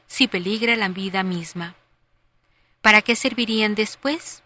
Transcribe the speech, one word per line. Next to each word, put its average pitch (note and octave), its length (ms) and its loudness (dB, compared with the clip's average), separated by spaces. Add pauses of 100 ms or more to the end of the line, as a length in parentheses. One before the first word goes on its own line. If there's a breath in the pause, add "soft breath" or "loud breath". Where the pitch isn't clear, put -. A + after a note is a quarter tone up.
si - 180 0
peligra G#3+ 480 0
la G#3+ 140 0
vida F#3+ 340 -2
misma. F3 540 -6 (1040)
¿Para G#3+ 200 8
qué A#3 140 0
servirían A3 640 0
después? - 680 -4